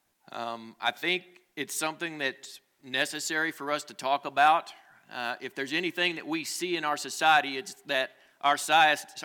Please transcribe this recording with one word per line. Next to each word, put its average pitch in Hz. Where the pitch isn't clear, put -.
Um, 117
I 120
think 180
it's 143
something 156
that's -
necessary 151
for 147
us 151
to -
talk 135
about. 151
Uh, 120
if 131
there's 135
anything 175
that 151
we 156
see 175
in 156
our 147
society, 143
it's 131
that 131
our 143
sci-, 151